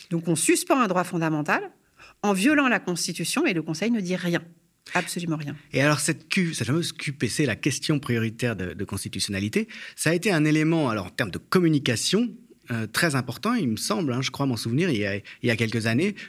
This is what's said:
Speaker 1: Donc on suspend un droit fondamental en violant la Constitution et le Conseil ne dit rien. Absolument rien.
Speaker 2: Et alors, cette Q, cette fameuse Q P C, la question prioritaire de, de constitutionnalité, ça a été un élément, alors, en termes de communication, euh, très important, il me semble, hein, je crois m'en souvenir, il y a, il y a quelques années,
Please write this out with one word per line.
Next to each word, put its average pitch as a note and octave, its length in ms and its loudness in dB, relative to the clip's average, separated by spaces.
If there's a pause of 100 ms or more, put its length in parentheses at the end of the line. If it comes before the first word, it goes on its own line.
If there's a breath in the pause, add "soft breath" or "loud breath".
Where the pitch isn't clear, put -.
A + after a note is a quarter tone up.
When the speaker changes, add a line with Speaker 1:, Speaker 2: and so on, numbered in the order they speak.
Speaker 1:
Donc E3+ 180 -4
on E3 80 4
suspend D#4+ 440 2
un A3+ 80 4
droit F3+ 160 2
fondamental E3 680 0 (500 loud breath)
en G#3 100 2
violant C4 380 4
la A3 100 2
Constitution F3 640 -2
et A3+ 80 2
le D#3+ 80 0
Conseil E3 300 -2
ne A#3 80 0
dit F3+ 160 -2
rien. F3 260 0 (520)
Absolument E3+ 420 -2
rien. D3 220 -8 (160)
Speaker 2:
Et C3+ 80 2
alors, D3 180 4
cette - 300 -2
Q, E3+ 240 2
cette G#2+ 140 -4
fameuse D#3+ 260 0
Q - 180 -8
P B2+ 160 -4
C, D3 180 0
la G#2+ 120 0
question C#3+ 420 0
prioritaire A2+ 560 -2
de, F2 180 -6
de G2 120 -6
constitutionnalité, G2+ 840 -4 (300 loud breath)
ça - 140 2
a - 20 4
été G#3+ 180 0
un D#3 140 4
élément, D#3 440 4
alors, G2+ 180 -2
en - 20 -10
termes G#2+ 220 -4
de F2+ 60 -6
communication, E3+ 960 2 (380)
euh, A2 160 -4
très D3+ 280 0
important, B2+ 380 -2
il F#3+ 140 0
me A2 80 0
semble, F3 380 -2
hein, B2+ 80 -2
je B2+ 100 -4
crois C#3 140 -2
m'en B2+ 100 0
souvenir, C3+ 340 0
il A#2+ 80 0
y G2+ 80 0
a, G2 120 -2
il G2 60 -8 (200 loud breath)
y A#2+ 60 2
a A2+ 80 2
quelques A2+ 280 0
années, D3 300 2 (140 loud breath)